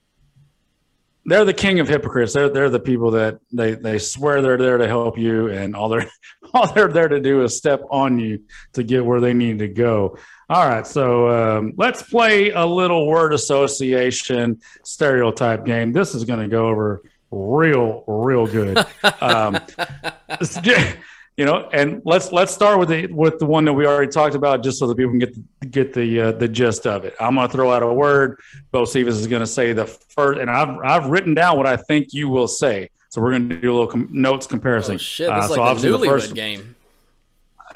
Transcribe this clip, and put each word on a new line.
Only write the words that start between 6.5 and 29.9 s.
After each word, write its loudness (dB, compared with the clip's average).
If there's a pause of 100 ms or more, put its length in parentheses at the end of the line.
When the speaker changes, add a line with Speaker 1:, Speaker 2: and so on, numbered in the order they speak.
Speaker 1:
all 2
they're 4
there 2
to 0
do 2
is -2
step 0 (100)
on 0
you -6 (300)
to -2
get 0
where 2
they 2
need 0
to -4
go. 0 (320)
All 4
right, -2
so, 0
um, 0
let's -2
play 2
a 0
little 0
word 2
association 0 (220)
stereotype 0
game. -2
This 2
is -6
gonna -4
go 0
over -2 (280)
real, 0
real 0
good. 0
Speaker 2:
<laughs> -20 (260)
Speaker 1:
Um, 0 (800)
it's -6
ju-, 2 (440)
you 0
know, 0
and -2
let's, 0
let's 2
start 4
with 2
the, -2
with 0
the -2
one 2
that 2
we 2
already 2
talked 2
about, 0
just -4
so 0
that -2
people 0
can 2
get -2 (260)
the, -12
get -2
the, 0
uh, 2
the -2
gist 0
of -4
it. -10
I'm 0
gonna 2
throw 2
out 2
a 2
word. 2 (340)
Bo 0
Sivas 0
is -2
gonna -2
say 0
the -2
first, -2